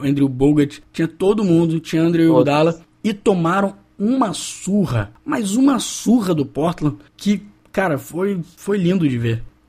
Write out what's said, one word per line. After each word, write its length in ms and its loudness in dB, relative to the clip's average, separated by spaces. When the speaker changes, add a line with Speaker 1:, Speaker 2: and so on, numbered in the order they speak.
Speaker 1:
Andrew 260 2
Bogut, 540 0
tinha 140 -2
todo 380 0
mundo, 340 2
tinha 220 -2
Andrew 260 2
Speaker 2:
Todos. 40 4
Speaker 1:
Iguodala. 360 0
E 100 -2
tomaram 600 0
uma 360 -2
surra, 800 -4
mas 300 -4
uma 240 2
surra 540 0
do 120 0
Portland 520 -4
que, 240 -2
cara, 260 -2
foi, 420 -4
foi 200 -4
lindo 300 2
de 100 -2
ver. 260 -4